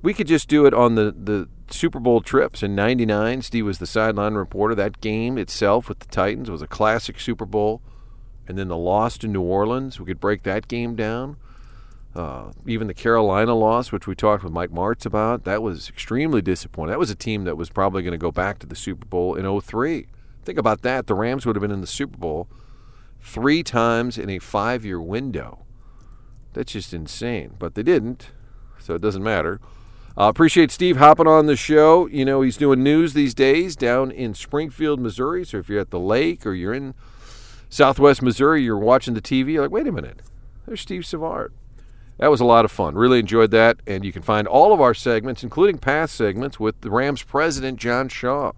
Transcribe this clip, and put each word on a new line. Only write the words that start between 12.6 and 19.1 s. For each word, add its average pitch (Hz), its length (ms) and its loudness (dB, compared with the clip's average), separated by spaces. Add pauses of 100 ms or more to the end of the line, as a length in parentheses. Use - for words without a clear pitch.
even 113 200 -6
the 92 80 -8
Carolina 113 600 2
loss, 113 380 2
which 98 140 -8
we 95 80 -6
talked 104 280 0
with 82 120 -10
Mike 85 160 -4
Martz 92 340 -4
about, 110 400 -2
that 104 180 -4
was 87 280 -8
extremely 135 500 -2
disappointing. 82 520 -4
That 131 60 -4
was 156 120 -2
a 101 40 -6
team 104 300 -6
that 80 140 -6
was 85 100 -8
probably 95 340 -2
gonna 87 140 -6
go 80 160 -4
back 95 280 -4
to - 60 -18
the 80 80 -16
Super - 300 -10
Bowl 90 300 -4